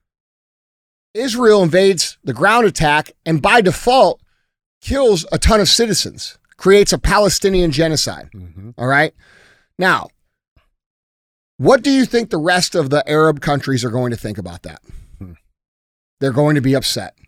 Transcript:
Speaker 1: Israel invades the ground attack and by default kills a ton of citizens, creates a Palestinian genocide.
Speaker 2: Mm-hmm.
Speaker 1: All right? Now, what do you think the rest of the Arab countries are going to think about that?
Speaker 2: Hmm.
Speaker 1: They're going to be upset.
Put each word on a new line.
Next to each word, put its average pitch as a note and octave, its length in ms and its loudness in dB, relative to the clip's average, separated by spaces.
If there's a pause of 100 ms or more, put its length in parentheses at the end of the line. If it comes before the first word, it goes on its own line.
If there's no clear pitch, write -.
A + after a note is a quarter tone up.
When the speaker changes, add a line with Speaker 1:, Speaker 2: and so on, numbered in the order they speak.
(1160)
Speaker 1:
Israel A3 460 2
invades F#3 600 0
the C#3 100 -6
ground G#3+ 340 2
attack D#3 440 0 (140)
and D#3+ 160 -2
by A3 200 2
default G3+ 600 2 (600)
kills A#3 500 0
a D#3 80 -2
ton A3 200 4
of F#3 80 2
citizens, - 680 -4 (200)
creates G3 360 4
a E3 40 -2
Palestinian F#3+ 760 0
genocide. C#3 640 -4
Speaker 2:
Mm-hmm. F#2+ 440 -20
Speaker 1:
All B2 100 -6
right? D3 260 0 (640)
Now, E3+ 300 -2 (1500)
what F#3+ 240 2
do C#4+ 100 -4
you C4 140 2
think A#3 240 -2
the F3+ 80 -4
rest F3 380 -2
of D3 140 0
the D3 200 0
Arab D3+ 320 0
countries C3+ 420 -4
are B2+ 60 -4
going B2 220 -4
to A2+ 60 -8
think G#2 200 -10
about F2 260 -14
that? D#2+ 160 -18 (380)
Speaker 2:
Hmm. F2+ 160 -20 (840)
Speaker 1:
They're C3+ 120 -2
going D3 240 2
to C#3 60 0
be C3+ 140 0
upset. G#2 400 -6 (120)